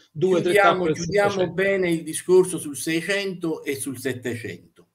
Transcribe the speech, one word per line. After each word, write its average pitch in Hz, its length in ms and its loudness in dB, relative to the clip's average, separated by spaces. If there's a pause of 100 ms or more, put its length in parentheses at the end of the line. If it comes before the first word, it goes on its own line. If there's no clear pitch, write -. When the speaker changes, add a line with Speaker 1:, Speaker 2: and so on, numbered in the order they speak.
(100)
Speaker 1:
Due, 175 300 2
tre 180 120 2
Speaker 2:
Chiudiamo, 185 260 6
Speaker 1:
tappe 180 60 -2
del 156 100 0
Speaker 2:
chiudiamo 196 360 0
Speaker 1:
Settecento. 185 240 -2
Speaker 2:
bene 190 360 0
il 160 120 0
discorso 175 560 2
sul 143 180 -10
Seicento 170 880 -4
e 143 120 -4
sul 131 240 -8
Settecento. 110 960 -8